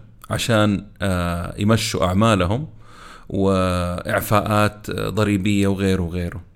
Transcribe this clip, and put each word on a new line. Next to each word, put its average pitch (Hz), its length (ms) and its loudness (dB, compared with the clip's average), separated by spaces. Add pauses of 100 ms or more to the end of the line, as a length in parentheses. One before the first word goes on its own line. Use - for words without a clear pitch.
(300)
عشان، 107 560 2 (160)
آه، 87 560 -2
يمشوا 107 480 2
أعمالهم 104 600 2 (640)
وإعفاءات، 98 1600 0
آه، 101 200 -4
ضريبية 101 580 2
وغيره 95 340 0
وغيره. 87 400 -6 (140)